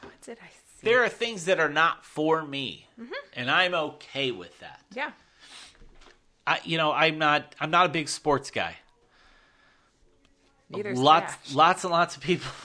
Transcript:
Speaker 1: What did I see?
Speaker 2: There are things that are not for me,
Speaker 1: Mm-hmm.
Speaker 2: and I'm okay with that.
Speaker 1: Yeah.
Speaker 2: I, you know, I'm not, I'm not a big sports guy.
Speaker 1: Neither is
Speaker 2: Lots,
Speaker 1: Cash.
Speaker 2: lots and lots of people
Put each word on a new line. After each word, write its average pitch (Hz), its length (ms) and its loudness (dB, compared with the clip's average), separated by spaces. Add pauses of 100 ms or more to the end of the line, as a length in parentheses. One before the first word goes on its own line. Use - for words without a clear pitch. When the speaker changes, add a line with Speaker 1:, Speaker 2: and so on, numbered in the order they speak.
Speaker 1:
What - 220 -20
did - 180 -18
I 170 60 -20
see? - 380 -18
Speaker 2:
There 240 200 4
are 208 60 0
things 226 360 -6
that 175 140 2
are 156 80 2
not 151 380 0
for 156 360 0
me, 139 440 -10 (120)
Speaker 1:
Mm-hmm. 240 140 -16 (220)
Speaker 2:
and 127 160 -6
I'm 180 240 0
okay 139 560 -6
with 90 300 -12
that. - 200 -20 (140)
Speaker 1:
Yeah. 269 160 -10 (1400)
Speaker 2:
I, 156 180 0
you 165 140 -4
know, 151 140 0
I'm 156 260 0
not, 147 420 0
I'm 151 100 -6
not 175 160 6
a - 40 2
big 147 180 -4
sports 139 420 -2
guy. - 260 -6 (1900)
Speaker 1:
Neither - 200 -8
is 127 80 -4
Speaker 2:
Lots, 151 360 6
Speaker 1:
Cash. - 200 -14
Speaker 2:
lots 165 300 4
and 180 60 -4
lots 170 260 0
of 135 60 -20
people 165 280 -2 (140)